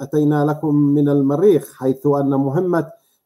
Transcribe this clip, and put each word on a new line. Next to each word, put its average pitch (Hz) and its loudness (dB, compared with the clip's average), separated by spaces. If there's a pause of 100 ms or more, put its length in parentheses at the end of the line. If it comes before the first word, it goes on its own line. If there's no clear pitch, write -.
أتينا 147 0
لكم 151 -2
من 147 2
المريخ، 143 2
حيث 131 -2
أن 143 0
مهمة 151 -2 (340)